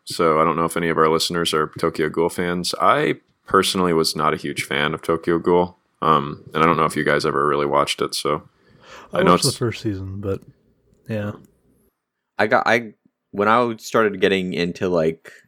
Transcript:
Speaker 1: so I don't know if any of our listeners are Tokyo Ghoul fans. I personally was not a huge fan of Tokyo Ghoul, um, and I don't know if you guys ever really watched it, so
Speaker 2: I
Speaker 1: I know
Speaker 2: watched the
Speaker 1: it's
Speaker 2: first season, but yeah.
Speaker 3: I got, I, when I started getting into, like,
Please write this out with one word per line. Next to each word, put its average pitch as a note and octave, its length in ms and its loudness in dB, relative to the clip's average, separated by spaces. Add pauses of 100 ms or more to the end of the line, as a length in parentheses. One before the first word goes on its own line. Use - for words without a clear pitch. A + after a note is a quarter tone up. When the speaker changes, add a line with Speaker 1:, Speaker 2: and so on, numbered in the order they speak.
Speaker 1:
so D#2+ 340 2
I D#2+ 40 4
don't E2 120 2
know E2 100 0
if E2 120 -4
any E2+ 120 0
of D#2+ 80 0
our D#2+ 120 4
listeners E2 440 0
are D#2 260 0
Tokyo D#2+ 300 -2
Ghoul E2 200 0
fans. F2 500 -4
I C#3+ 400 2 (260)
personally F#2 480 2
was D#2+ 220 2
not D#2 180 0
a D#2 40 -2
huge C#2+ 260 -8
fan D2 300 -2
of D2+ 80 -8
Tokyo E2+ 380 0
Ghoul, F2 380 2 (240)
um, D2 420 0 (100)
and D#2 100 0
I - 20 6
don't E2 120 4
know D#2 80 2
if C#2+ 100 -4
you D2+ 80 -2
guys D2 220 0
ever D2 220 0
really C#2+ 180 0
watched C#2+ 360 -2
it, D2 140 -4
so D2 320 -4 (640)
Speaker 2:
I - 80 -2
Speaker 1:
I - 40 2
know E3+ 80 6
Speaker 2:
watched - 120 4
the C#3 60 0
Speaker 1:
it's - 80 -2
Speaker 2:
first A2+ 240 -4
season, F#2+ 400 -8
but G2 200 -6 (680)
yeah. G#2 260 -6 (1040)
Speaker 3:
I G#2 100 2
got, A2+ 180 2
I, A2+ 280 0 (380)
when G#2 180 0
I A#2 280 2
started G#2 440 0
getting F#2 320 2
into, F2 340 -2
like, E2 440 0 (160)